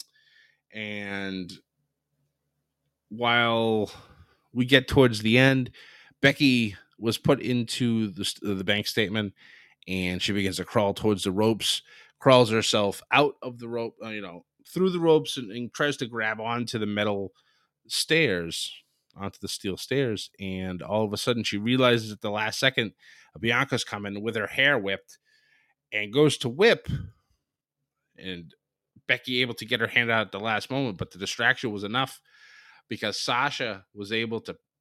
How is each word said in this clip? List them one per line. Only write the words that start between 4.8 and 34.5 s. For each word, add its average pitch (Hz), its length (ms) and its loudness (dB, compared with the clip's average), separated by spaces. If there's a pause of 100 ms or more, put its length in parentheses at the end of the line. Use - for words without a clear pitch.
towards 120 340 4
the 110 160 4
end, 131 340 4 (500)
Becky 127 540 4 (220)
was 110 200 -2
put 143 240 2
into 113 720 0
the, 92 300 -6
the 98 220 -4
bank 104 240 0
statement, 104 460 -2 (540)
and 90 340 -2
she 104 120 -2
begins 98 240 0
to 87 80 -4
crawl 101 280 0
towards 104 300 0
the 98 80 -2
ropes, 107 500 0 (380)
crawls 123 300 8
herself 107 520 0 (100)
out 139 300 4
of 123 180 -12
the 117 80 -14
rope, 117 360 -6
uh, 110 60 -10
you 107 120 -8
know, 87 240 -14 (220)
through 185 220 2
the 175 100 -2
ropes 156 380 4
and, 117 140 -8
and 117 220 -8
tries 147 240 -2
to 135 80 -6
grab 110 340 -4
onto 117 380 -4
the 107 80 -2
metal 104 460 -2 (560)
stairs, 95 840 0 (420)
onto 98 260 -10
the 101 60 -8
steel 92 300 -6
stairs. 127 520 -2 (100)
And 92 420 -6
all 104 220 0
of 104 100 -2
a 104 40 -4
sudden 120 260 -2
she 101 140 -4
realizes 117 540 4
at 104 100 -14
the 107 100 -4
last 107 280 -2
second, 131 320 0 (480)
Bianca's 120 440 0
coming 101 380 -8
with 110 140 -4
her 107 120 -4
hair 135 300 2
whipped 98 400 -6 (720)
and 104 220 -6
goes 147 240 4
to - 100 -4
whip, 165 400 2 (1300)
and 87 380 -14 (520)
Becky 127 340 0
able 120 140 -4
to 117 100 -12
get 113 160 -2
her 113 60 0
hand 117 220 2
out 110 180 2
at - 40 -18
the 98 80 -6
last 107 320 -4
moment, 127 260 -4
but - 140 -8
the - 60 -20
distraction 117 560 0
was 101 100 -8
enough 123 380 -4 (680)
because 107 320 -6
Sasha 123 720 -4
was 101 200 -10
able 113 280 -2
to 87 140 -12 (260)